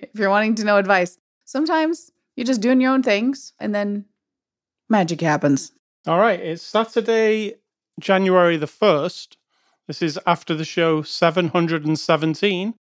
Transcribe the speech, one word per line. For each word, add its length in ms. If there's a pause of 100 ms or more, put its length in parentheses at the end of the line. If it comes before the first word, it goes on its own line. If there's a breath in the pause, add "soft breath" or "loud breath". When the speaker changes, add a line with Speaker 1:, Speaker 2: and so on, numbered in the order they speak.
Speaker 1:
if 140
you're 160
wanting 240
to 100
know 120
advice. 420 (280)
Sometimes 680 (240)
you're 100
just 140
doing 200
your 120
own 100
things, 560
and 160
then 300 (840)
magic 320
happens. 520 (340)
Speaker 2:
All 140
right, 180
it's 240
Saturday, 920 (440)
January 580
the 120
first. 680 (520)
This 120
is 160 (120)
After 260
the 100
Show 380
seven 460
hundred 360
and 140
seventeen. 760 (200)